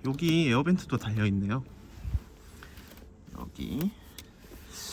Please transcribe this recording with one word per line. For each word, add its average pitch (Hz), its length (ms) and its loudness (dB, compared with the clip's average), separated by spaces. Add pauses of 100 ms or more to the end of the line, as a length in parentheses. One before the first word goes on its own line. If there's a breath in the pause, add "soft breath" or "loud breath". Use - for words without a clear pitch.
여기 160 440 4
에어벤트도 143 500 4
달려있네요. 107 680 2 (1800 loud breath)
여기 - 500 -4 (1040 loud breath)